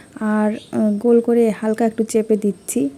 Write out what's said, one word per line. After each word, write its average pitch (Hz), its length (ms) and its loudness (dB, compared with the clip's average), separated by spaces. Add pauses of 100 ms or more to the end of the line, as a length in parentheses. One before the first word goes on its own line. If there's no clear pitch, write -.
(200)
আর, 214 320 0
আহ, 220 460 -2
গোল 233 220 4
করে 233 300 2
হালকা 220 360 -2
একটু 220 180 -2
চেপে 220 320 0
দিচ্ছি। 208 600 -2